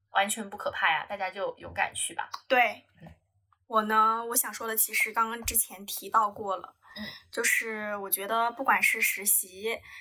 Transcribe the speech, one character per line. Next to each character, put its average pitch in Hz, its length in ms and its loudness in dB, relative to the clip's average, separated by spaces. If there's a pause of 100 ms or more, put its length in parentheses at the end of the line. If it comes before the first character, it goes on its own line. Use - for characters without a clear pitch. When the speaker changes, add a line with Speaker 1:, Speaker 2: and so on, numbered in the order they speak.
(120)
Speaker 1:
完 202 160 2
全 208 200 -6
不 208 80 -14
可 - 140 -6
怕 185 200 2
呀， 156 180 0
大 208 80 -8
家 190 140 -4
就 190 280 -4
勇 - 160 -14
敢 - 200 -2
去 - 200 -6
吧。 - 140 -6 (200)
Speaker 2:
对。 240 360 4 (180)
Speaker 1:
嗯。 - 60 -18 (580)
Speaker 2:
我 220 180 4
呢， 220 460 4
我 240 60 0
想 247 160 0
说 226 140 -8
的 220 100 -4
其 214 160 2
实 214 200 2
刚 226 180 0
刚 226 140 -8
之 226 120 -2
前 202 300 -2
提 - 240 -8
到 220 200 4
过 208 260 -4
了。 - 180 -12 (220)
Speaker 1:
嗯。 214 100 -10 (260)
Speaker 2:
就 233 120 -4
是 214 540 0
我 196 120 -8
觉 196 160 -2
得 226 260 2
不 269 120 -8
管 202 180 4
是 - 180 2
实 202 240 0
习， 202 540 0 (220)